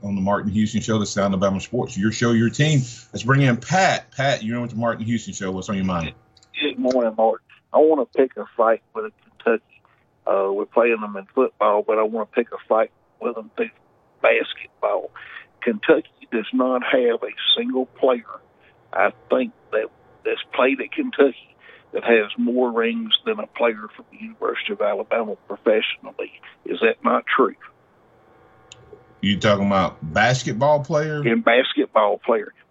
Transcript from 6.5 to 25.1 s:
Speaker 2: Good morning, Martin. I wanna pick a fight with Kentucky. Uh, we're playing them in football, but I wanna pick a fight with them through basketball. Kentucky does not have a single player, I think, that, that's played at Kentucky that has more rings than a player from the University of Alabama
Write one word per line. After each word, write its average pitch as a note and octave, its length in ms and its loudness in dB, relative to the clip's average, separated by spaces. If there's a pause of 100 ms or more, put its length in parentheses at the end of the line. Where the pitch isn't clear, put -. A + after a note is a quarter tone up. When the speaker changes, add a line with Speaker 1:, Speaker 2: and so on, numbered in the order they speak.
Speaker 2:
Good C#3+ 200 -4
morning, B2+ 400 0
Martin. A2 260 2 (300)
I - 40 4
wanna D3+ 280 4
pick - 300 0
a G#2+ 100 -10 (100)
fight A2+ 240 2 (140)
with G#2+ 180 -8 (120)
Kentucky. - 580 -4 (420)
Uh, G2 280 0
we're G2+ 140 -2
playing A#2 340 2
them G#2 160 -10
in G2 180 -12
football, G#2+ 480 2
but A2 160 0
I A2 60 2
wanna A2 220 -4
pick - 260 -4
a G2 60 -12 (100)
fight A2 240 2 (280)
with A#2+ 140 -4
them A2 220 -14
through A#3 140 -4 (520)
basketball. - 880 -2 (520)
Kentucky - 680 0
does A2 240 -4
not B2+ 300 0
have A#2+ 400 2
a G#2+ 100 -10 (240)
single B2+ 280 -2
player, B2 360 0 (680)
I G2 200 0 (160)
think, B2+ 240 0 (200)
that, G#2+ 160 -2 (360)
that's A#2 180 -4 (120)
played C3 260 2
at G#2+ 120 -12
Kentucky C3+ 560 0 (440)
that G2+ 120 -6
has A2 340 4
more A#2+ 320 0
rings A2+ 420 -2 (140)
than G#2+ 140 -2
a G#2+ 80 -10
player A2 480 -2
from - 160 -20
the - 60 -20
University A2+ 540 -6
of G2+ 80 -6
Alabama G#2+ 540 -2 (140)